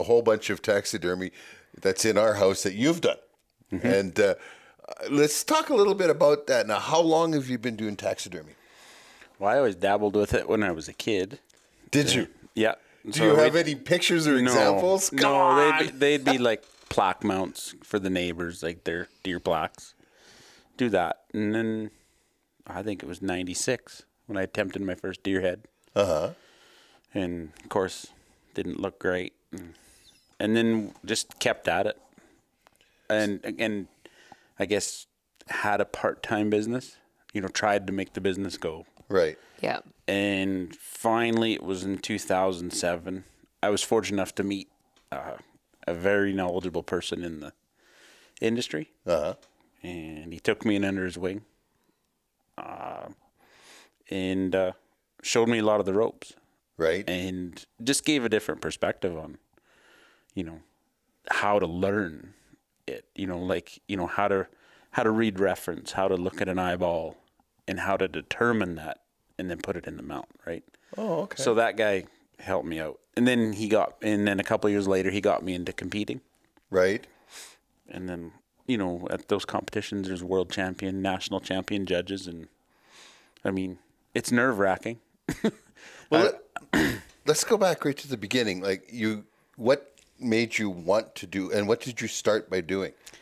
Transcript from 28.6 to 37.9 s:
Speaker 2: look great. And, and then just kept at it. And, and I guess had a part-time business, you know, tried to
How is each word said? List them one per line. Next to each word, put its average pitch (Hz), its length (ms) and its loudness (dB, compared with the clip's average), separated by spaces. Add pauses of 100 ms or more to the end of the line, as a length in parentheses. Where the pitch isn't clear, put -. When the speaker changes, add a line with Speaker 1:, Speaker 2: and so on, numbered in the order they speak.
Speaker 2:
look 98 220 -6
great. 90 320 -2 (180)
And, 85 240 -14 (640)
and 107 180 2
then 113 380 2 (100)
just - 360 -6
kept - 260 0
at 92 200 0
it. - 120 -4 (1120)
And, 107 320 0 (180)
and 104 300 -4 (680)
I 101 100 -2
guess - 420 -2 (400)
had 101 320 0
a 101 40 4
part-time - 640 -2
business, 107 480 -2 (360)
you 104 80 -4
know, 95 80 -4
tried 101 400 0
to 98 40 -4